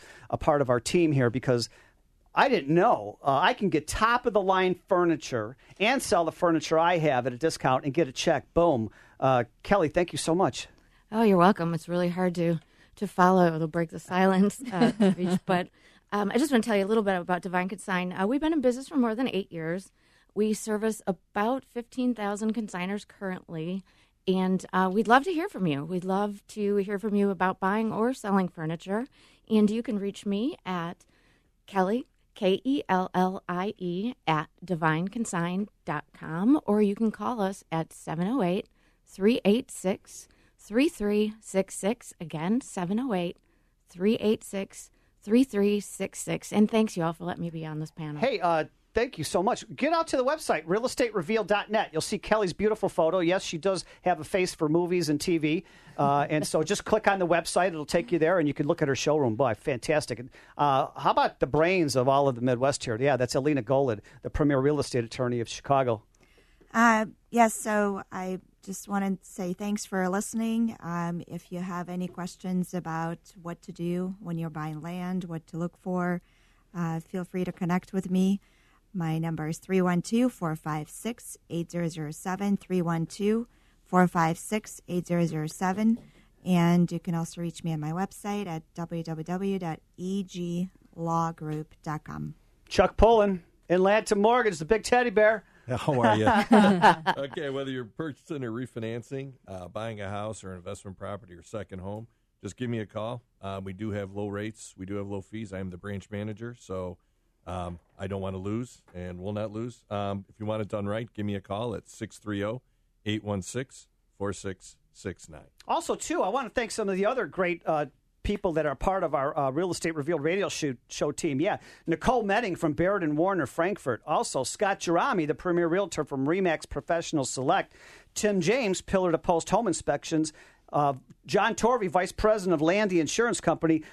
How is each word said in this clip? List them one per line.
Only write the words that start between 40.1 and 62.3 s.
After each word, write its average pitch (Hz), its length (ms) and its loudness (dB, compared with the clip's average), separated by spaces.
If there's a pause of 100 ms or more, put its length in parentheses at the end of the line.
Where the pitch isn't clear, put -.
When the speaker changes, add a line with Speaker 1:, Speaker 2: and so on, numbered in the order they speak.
Speaker 2:
three 262 320 2
three 208 520 0
six - 340 -2
six. - 440 -4
Again, 175 400 -2
seven 190 400 -4
oh 262 140 -2
eight, 175 240 -2 (500)
three 190 280 2
eight - 280 0
six, - 460 -10 (320)
three 233 220 4
three 208 360 2
six - 380 -8
six. - 340 -6
And 214 200 4
thanks, 220 260 2
you 170 60 0
all, 165 100 -2
for 170 120 -12
letting 175 180 -6
me 170 80 -6
be 160 160 -10
on 156 100 -8
this 156 140 -8
panel. 151 280 -10
Speaker 1:
Hey, 233 200 0
uh, 165 240 2 (320)
thank 240 240 0
you 151 40 -2
so 175 200 2
much. 233 200 0 (120)
Get 302 180 2
out 330 140 2
to 302 100 0
the 247 80 2
website, 247 400 0
real 214 220 0
estate 247 260 0
revealed 202 340 0
dot 202 220 0
net. 208 220 0
You'll 156 100 -2
see - 160 -4
Kelly's 208 360 2
beautiful 208 360 0
photo. 170 300 2
Yes, 180 240 0
she 165 160 -8
does 190 260 -2 (160)
have 175 180 0
a 151 40 -10
face 180 320 -2
for 160 120 0
movies 170 420 0
and 147 120 0
T 170 160 0
V. 156 260 0 (320)
Uh, 143 320 2
and 151 200 -2
so 156 160 0
just 190 220 -2
click 214 220 2
on 196 120 2
the 175 80 0
website. 175 400 2
It'll 156 180 -4
take 170 260 -2
you 170 60 0
there, 165 220 4
and 147 80 2
you 139 80 0
can 147 100 -2
look 156 160 0
at 147 60 2
her 135 80 2
showroom. 143 400 2
Boy, 120 180 2
fantastic. 135 640 -2
And, 123 140 -14 (260)
uh, 143 300 4 (100)
how 156 140 2
about 262 280 0
the 160 60 4
brains 156 500 2
of 127 140 4
all 139 180 4
of 131 60 2